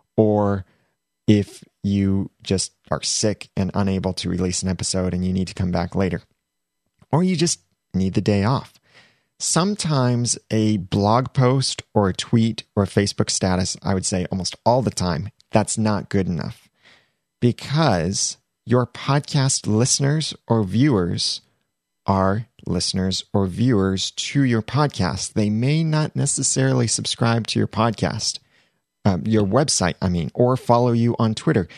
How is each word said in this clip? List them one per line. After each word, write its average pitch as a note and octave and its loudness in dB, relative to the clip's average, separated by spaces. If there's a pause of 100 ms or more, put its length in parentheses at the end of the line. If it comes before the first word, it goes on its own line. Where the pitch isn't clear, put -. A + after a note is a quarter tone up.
(160)
or G#2 2 (640)
if G#2 2 (200)
you G2 0 (100)
just - -4 (180)
are D2 -4
sick - -4
and F#2+ -2
unable F#2+ -2
to - -6
release F2+ -4
an F#2 -2
episode F2+ -4
and F2+ -2
you F#2 -2
need F#2 -2
to - -14
come F2+ -4
back F2 -2
later, F#2 -2 (880)
or E3 2
you F#3 0
just D#3+ 0 (340)
need F#2 0
the G#2 0
day G2+ 2
off. - -2 (600)
Sometimes C3+ 0 (100)
a G#2+ 2
blog G#2 2
post C3 2 (100)
or G2+ 4
a - -2
tweet A2+ 0 (120)
or G2+ 4
a F#2+ 0
Facebook - 0
status, F#2 0
I G2 0
would F#2+ -2
say F2+ -2
almost F#2 -6 (100)
all B2 4
the G2+ -2
time, F#2 -4 (220)
that's - 0
not G#2+ -2
good F#2+ 0
enough - -6 (720)
because A#2+ 0 (280)
your B2 2
podcast - -2
listeners C#3 0 (140)
or A2+ 2
viewers G2+ 0 (640)
are G2 2 (200)
listeners F#2 -2
or G2 2
viewers F#2+ 0
to - -4
your A#2+ 0
podcast. C3 -2
They G#2 0
may C3+ 0
not D#3 -2
necessarily C3+ 0
subscribe A#2 -2
to - -2
your G#2+ 2
podcast, A2 -2 (640)
um, F2 0
your G#2+ 2
website, G2 0
I F#2+ 0
mean, E2+ -2
or B2 2
follow A#2+ 4
you A#2 2
on A2 2
Twitter. A#2 0 (100)